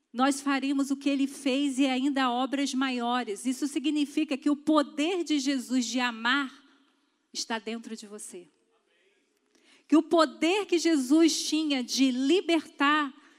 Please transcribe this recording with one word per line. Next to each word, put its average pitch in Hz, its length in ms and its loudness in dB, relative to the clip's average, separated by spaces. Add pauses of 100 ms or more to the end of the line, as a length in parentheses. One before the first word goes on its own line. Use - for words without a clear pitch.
(120)
nós 269 300 0
faríamos 277 480 0
o 277 60 -2
que 277 120 -4
ele 277 180 2
fez 277 520 -2
e 277 80 4
ainda 262 440 0
obras 254 440 -2
maiores. 247 720 -2
Isso 262 200 -2
significa 294 680 -2
que - 140 -2
o 294 60 2
poder 311 680 2
de 294 140 0
Jesus 254 480 -2
de 226 140 -4
amar 247 520 -2 (800)
está - 260 -6
dentro 220 380 -10
de 220 100 -16
você. 208 400 -16 (1400)
Que 285 80 6
o 320 60 6
poder 320 640 2
que 359 120 0
Jesus 311 720 2
tinha 302 340 -2
de 254 280 0
libertar 294 1040 0 (240)